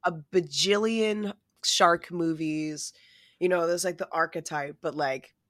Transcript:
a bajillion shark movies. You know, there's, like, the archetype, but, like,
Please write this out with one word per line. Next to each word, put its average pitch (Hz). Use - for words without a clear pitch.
a 180
bajillion 202
shark 170
movies. 156
You 180
know, 180
there's, 175
like, 180
the -
archetype, 156
but, 151
like, 139